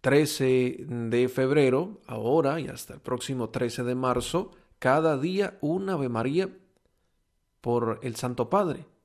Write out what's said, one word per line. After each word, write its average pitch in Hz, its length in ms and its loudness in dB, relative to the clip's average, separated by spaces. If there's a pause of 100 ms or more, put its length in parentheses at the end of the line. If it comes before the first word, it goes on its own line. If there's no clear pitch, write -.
trece 131 840 2
de 120 420 0
febrero, 139 760 2
ahora 139 540 0
y 131 80 -8
hasta - 260 -12
el - 60 -18
próximo 123 500 -6
trece 123 320 -4
de 123 140 -2
marzo, 127 560 -2 (260)
cada 151 400 2
día 185 440 -2
un 185 280 -2
Ave 143 200 -2
María 131 460 -2 (1040)
por 117 440 0
el 117 120 -6
Santo 123 320 -4
Padre. 185 380 0 (200)